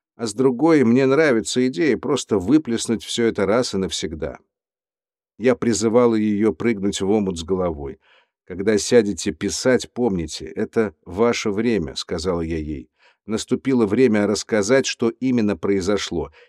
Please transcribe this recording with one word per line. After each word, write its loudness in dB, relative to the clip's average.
а -8
с -6
другой, 4
мне 4
нравится 2
идея 0
просто -2
выплеснуть 0
всё -4
это 0
раз 0
и -2
навсегда. -6
Я 2
призывала 2
её 2
прыгнуть -2
в 0
омут 0
с -10
головой. -4
«Когда -2
сядете 2
писать, -2
помните, -4
это -4
ваше -2
время», -2
сказала -4
я -4
ей. -10
Наступило -2
время 2
рассказать, 0
что -2
именно 0
произошло, -2